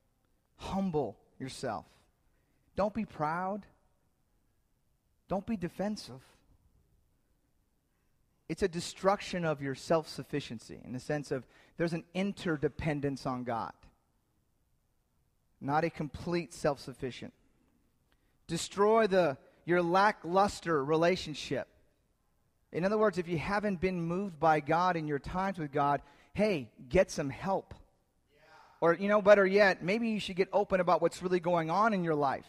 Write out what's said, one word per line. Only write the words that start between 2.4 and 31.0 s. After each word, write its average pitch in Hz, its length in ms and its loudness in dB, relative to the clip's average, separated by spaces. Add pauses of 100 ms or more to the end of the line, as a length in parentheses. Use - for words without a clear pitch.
Don't 208 180 -2
be 214 100 -4
proud. 185 600 -4 (1600)
Don't 190 180 -4
be 226 120 -4
defensive. 175 640 -6 (2250)
It's 160 140 -6
a 202 60 2
destruction 180 760 -2
of 156 160 -2
your 139 140 -4
self-sufficiency 139 1080 -4
in 101 80 -12
the 123 80 -8
sense 147 320 -4
of 131 120 -4 (320)
there's 165 180 -2
an 165 100 -6 (100)
interdependence 151 1120 -2
on 127 160 -4
God, 117 300 -4 (1900)
not 143 220 0
a 165 80 2
complete 170 640 -6
self-sufficient. - 800 -6 (1120)
Destroy 208 640 2
the, 180 280 2 (280)
your 175 180 4
lackluster 175 1000 2
relationship. 156 840 0 (1040)
In 165 140 -4
other 208 140 0
words, 208 200 2
if 170 100 -2
you 175 100 -2
haven't 196 420 -2
been 180 220 0
moved 170 380 -4
by 156 180 6
God 165 380 2
in 160 100 -4
your 147 140 -2
times 190 380 -4
with 151 120 -6
God, 143 320 2 (300)
hey, 175 380 0 (180)
get 180 200 4
some 147 220 -4
help. 170 420 -4 (1080)
Or, 165 140 6
you 196 120 -4
know, 208 160 4
better 202 240 8
yet, 190 360 4
maybe 220 260 -2
you 220 100 -2
should 190 160 -8
get 185 180 0
open 190 280 2
about 170 200 4